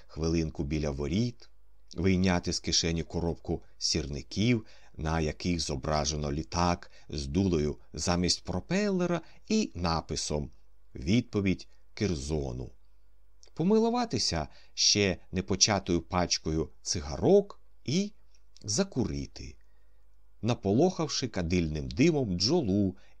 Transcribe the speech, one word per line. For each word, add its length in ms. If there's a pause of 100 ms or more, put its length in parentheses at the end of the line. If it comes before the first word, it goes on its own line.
хвилинку 560
біля 280
воріт, 580 (460)
вийняти 580
з 60
кишені 440
коробку 600 (140)
сірників, 880 (320)
на 220
яких 400
зображено 720
літак 600 (180)
з 180
дулею 500 (160)
замість 500
пропелера, 760 (260)
і 280
написом 760 (440)
«Відповідь 720 (260)
Кирзону», 760 (840)
помилуватися 920 (260)
ще 440 (140)
не 100
початою 600
пачкою 680 (120)
цигарок 800 (240)
і 260 (520)
закурити, 920 (840)
наполохавши 840
кадильним 600
димом 460
бджолу 600 (240)